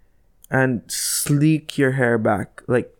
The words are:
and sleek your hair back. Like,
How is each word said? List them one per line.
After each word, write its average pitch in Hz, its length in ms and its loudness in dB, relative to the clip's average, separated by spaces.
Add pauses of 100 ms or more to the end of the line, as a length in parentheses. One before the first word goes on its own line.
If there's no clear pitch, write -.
(500)
and 131 380 0
sleek - 880 -2
your 135 140 2
hair 120 260 2
back. 107 480 -4
Like, 120 340 -2